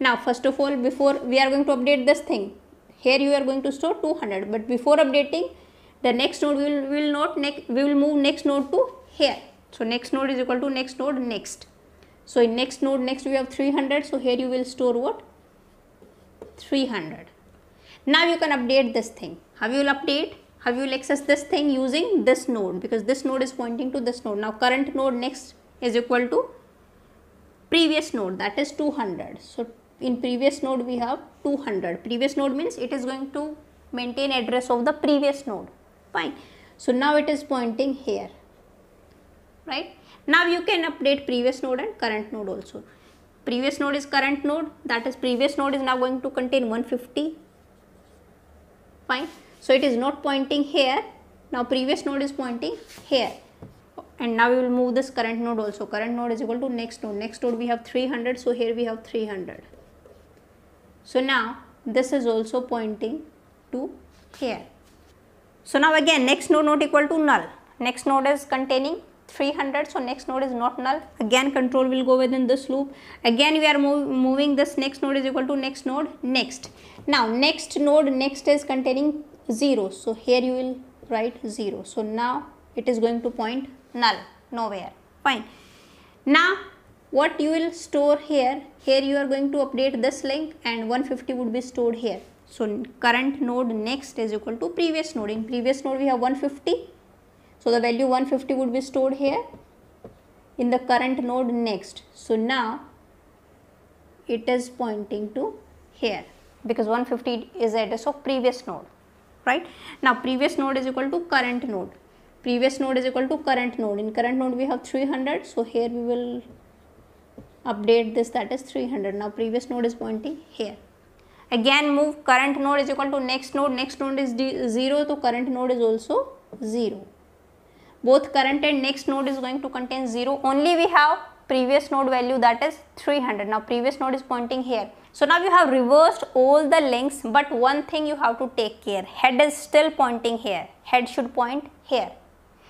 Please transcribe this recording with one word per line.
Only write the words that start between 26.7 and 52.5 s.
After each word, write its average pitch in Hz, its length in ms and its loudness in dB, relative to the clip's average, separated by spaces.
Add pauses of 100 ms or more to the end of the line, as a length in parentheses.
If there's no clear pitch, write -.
previous 311 420 2
node, 190 260 -4
that 202 200 -4
is 285 140 -2
two 294 180 -2
hundred. 196 500 -6
So - 280 -10 (320)
in 247 200 -2
previous 262 420 0
node 262 220 -2
we 247 140 -4
have 247 220 -4 (240)
two 285 140 0
hundred. 185 440 -4
Previous 240 340 -2
node 277 200 0
means 339 200 -4
it 254 160 -8
is 254 120 -4
going 262 280 -8
to 302 240 -8 (360)
maintain 247 400 -4
address 247 360 -2
of 240 160 0
the 294 80 2
previous 285 540 0
node. 185 220 -8 (440)
Fine. 165 220 -4 (420)
So - 140 -2
now 277 260 4
it 294 120 2
is 294 160 -2
pointing 254 500 -2
here, 202 360 -6 (1300)
right? 302 280 -8 (340)
Now 330 200 6
you 349 160 2
can 339 280 0
update 285 340 0
previous 254 380 -2
node 254 160 -2
and 427 200 -6
current 214 340 -4
node 214 160 -8
also. 196 340 -12 (640)
Previous 262 340 -2
node 285 160 0
is 285 120 -4
current 277 380 0
node, 302 260 -2 (140)
that 233 220 -2
is 254 80 -4
previous 254 420 0
node 277 200 0
is 269 60 -4
now 254 140 0
going 254 260 0
to 269 80 -4
contain 254 380 0
one 226 140 -2
fifty. 285 540 -6 (1700)
Fine. 277 220 -4 (320)
So - 120 2
it 262 100 6
is 262 140 4
not 285 260 -2
pointing 277 400 0
here. 285 400 2 (480)
Now 247 140 -2
previous 262 420 0
node 277 160 -2
is 277 80 -2
pointing 269 460 -6 (300)